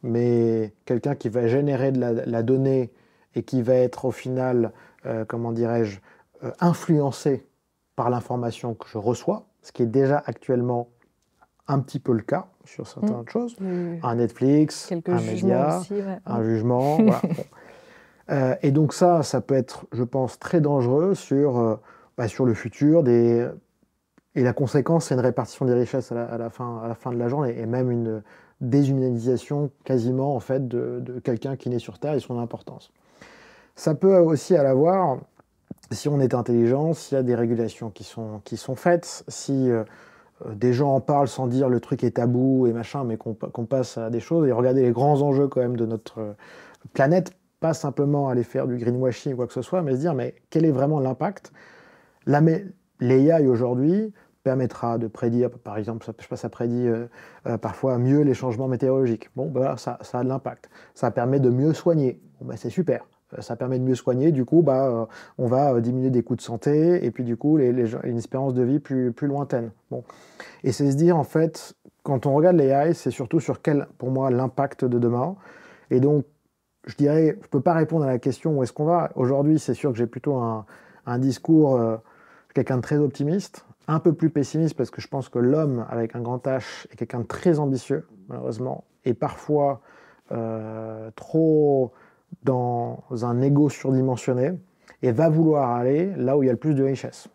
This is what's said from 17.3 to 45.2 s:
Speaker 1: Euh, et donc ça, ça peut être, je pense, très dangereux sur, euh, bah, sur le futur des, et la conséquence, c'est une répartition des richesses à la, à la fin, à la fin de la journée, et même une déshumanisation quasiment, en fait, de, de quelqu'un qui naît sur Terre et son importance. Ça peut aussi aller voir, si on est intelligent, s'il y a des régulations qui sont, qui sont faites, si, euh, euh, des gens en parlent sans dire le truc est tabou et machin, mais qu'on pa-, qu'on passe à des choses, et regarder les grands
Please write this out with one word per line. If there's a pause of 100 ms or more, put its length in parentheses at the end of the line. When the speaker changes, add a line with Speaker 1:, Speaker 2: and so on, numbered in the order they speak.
Speaker 1:
Euh,
et
donc
ça,
ça
peut
être,
je
pense,
très
dangereux
sur,
euh, (380)
bah,
sur
le
futur
des, (880)
et
la
conséquence,
c'est
une
répartition
des
richesses
à
la,
à
la
fin,
à
la
fin
de
la
journée,
et
même
une (380)
déshumanisation (140)
quasiment,
en
fait,
de,
de
quelqu'un
qui
naît
sur
Terre
et
son
importance. (840)
Ça
peut
aussi
aller
voir, (760)
si
on
est
intelligent,
s'il
y
a
des
régulations
qui
sont,
qui
sont
faites,
si,
euh, (600)
euh,
des
gens
en
parlent
sans
dire
le
truc
est
tabou
et
machin,
mais
qu'on
pa-,
qu'on
passe
à
des
choses,
et
regarder
les
grands